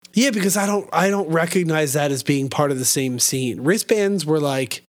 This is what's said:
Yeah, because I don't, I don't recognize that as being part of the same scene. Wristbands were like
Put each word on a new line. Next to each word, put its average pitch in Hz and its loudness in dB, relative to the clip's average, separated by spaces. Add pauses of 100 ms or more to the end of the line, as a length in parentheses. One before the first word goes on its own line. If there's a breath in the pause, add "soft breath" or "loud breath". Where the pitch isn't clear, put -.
(160)
Yeah, 254 2
because 196 0
I 202 0
don't, 202 -2
I 180 2
don't 196 -2
recognize 160 0
that 147 0
as 135 -4
being 139 0
part 143 0
of 131 -4
the 127 -4
same 127 -2
scene. 127 -2
Wristbands 202 2
were 156 2
like 135 -2 (140)